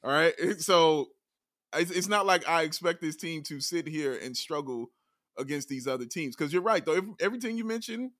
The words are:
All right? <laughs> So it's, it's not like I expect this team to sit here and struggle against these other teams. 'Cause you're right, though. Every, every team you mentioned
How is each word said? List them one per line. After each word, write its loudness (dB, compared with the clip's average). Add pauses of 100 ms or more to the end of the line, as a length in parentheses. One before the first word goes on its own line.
All -2
right? 6
<laughs> 0
So 6 (640)
it's, 2
it's -2
not 4
like 4
I 4
expect -2
this -4
team -8
to -8
sit -4
here -2
and -8
struggle -6 (460)
against -6
these -6
other -4
teams. -6
'Cause -4
you're 2
right, 2
though. 2
Every, -2
every 0
team -4
you -4
mentioned -6